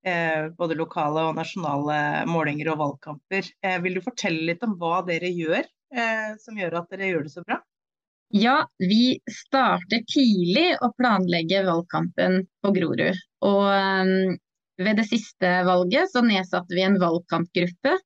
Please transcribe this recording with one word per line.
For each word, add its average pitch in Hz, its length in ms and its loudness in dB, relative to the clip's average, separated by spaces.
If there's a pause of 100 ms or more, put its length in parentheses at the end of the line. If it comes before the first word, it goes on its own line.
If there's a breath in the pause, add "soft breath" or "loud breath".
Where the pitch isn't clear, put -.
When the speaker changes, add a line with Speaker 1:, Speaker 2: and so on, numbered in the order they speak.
Speaker 1:
eh, 160 540 -2
både 160 200 -2
lokale 160 520 -2
og 156 60 -4
nasjonale 151 920 -4
målinger 151 440 -2
og 151 80 -6
valgkamper. 151 680 -6 (140)
Eh, 185 180 -2
vil 180 160 -4
du 185 40 -6
fortelle 170 440 -4
litt 170 180 -4
om 214 160 -2
hva 170 260 0
dere 175 260 -4
gjør, 175 340 -2 (280)
eh, 220 440 -4
som 220 180 -16
gjør 170 260 -4
at 175 80 -14
dere 190 220 -4
gjør 160 160 -2
det 139 60 -16
så 175 120 -16
bra? 262 140 -4 (720)
Speaker 2:
Ja, 240 340 4 (140)
vi 220 480 2
starter 226 800 0
tidlig 233 720 2
å 233 160 -2
planlegge 190 720 2
valgkampen 175 800 0 (160)
på 196 140 2
Grorud. 165 400 0 (260)
Og, 202 220 4 (100)
ehm, 190 640 2 (420)
ved 208 180 0
det 220 120 0
siste 208 400 -2 (180)
valget 185 460 4
så 247 100 2
nedsatte 185 480 0
vi 185 160 2
en 196 100 4
valgkampgruppe 175 1080 0